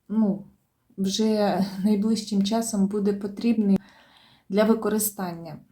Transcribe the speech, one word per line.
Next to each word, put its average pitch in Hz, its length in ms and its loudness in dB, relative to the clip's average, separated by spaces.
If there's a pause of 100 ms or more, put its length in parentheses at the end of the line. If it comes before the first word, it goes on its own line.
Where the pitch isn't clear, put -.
ну, 208 360 0 (520)
вже 196 760 0
<laughs> 185 100 -8
найближчим 208 600 0
часом 214 440 0
буде 202 260 0
потрібний 202 640 0 (720)
для 202 140 2
використання. 202 920 -2 (160)